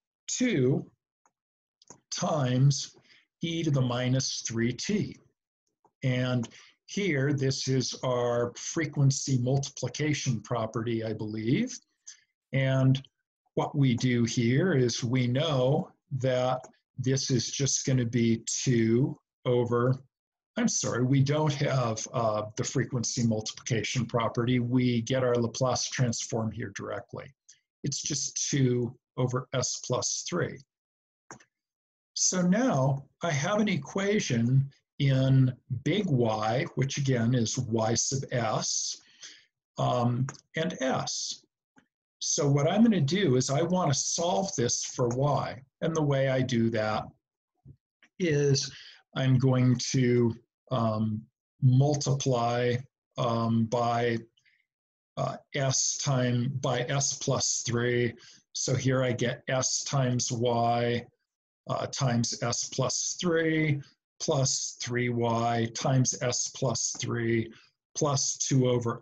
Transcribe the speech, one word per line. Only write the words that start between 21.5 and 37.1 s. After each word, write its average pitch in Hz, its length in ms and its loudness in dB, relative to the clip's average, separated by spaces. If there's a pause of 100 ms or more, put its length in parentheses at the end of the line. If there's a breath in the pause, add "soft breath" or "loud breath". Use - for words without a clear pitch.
have, 127 580 -2
uh, 107 300 0 (140)
the 127 80 -4
frequency 120 600 -2
multiplication 110 800 -2
property. 117 540 0
We 120 440 0
get 131 200 0
our 120 140 2
Laplace 120 520 -2
transform 113 600 -2
here 110 240 -10
directly. - 580 -12 (520 soft breath)
It's - 180 -4
just - 480 -4
two 123 480 0 (180)
over 127 380 -2
s - 320 -4
plus - 420 -4
three. - 300 -4 (1600)
So - 280 0
now 175 640 2 (160)
I 170 80 0
have 196 300 0
an 208 80 0
equation 139 1000 0 (300 loud breath)
in 131 580 4 (280)
big 190 220 0
Y, 117 680 0
which 135 240 -2
again 127 360 2